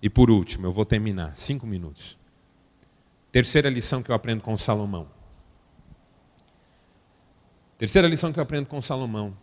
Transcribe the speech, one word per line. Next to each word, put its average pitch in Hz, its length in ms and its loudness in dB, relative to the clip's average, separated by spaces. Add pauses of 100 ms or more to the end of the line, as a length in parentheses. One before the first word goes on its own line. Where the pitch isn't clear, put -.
E 104 80 0
por 120 200 8
último, 95 360 2
eu 90 60 -2
vou 104 120 0
terminar, 98 520 -4
cinco 139 300 -8
minutos. 87 520 -10 (1120)
Terceira 139 380 4
lição 123 340 -2
que - 80 -6
eu 123 40 2
aprendo 113 260 -2
com 110 160 -4
Salomão. 101 500 -2 (2750)
Terceira 170 300 4
lição 160 240 0
que 160 80 -4
eu - 20 0
aprendo 143 240 -4
com 143 160 -8
Salomão 110 600 -6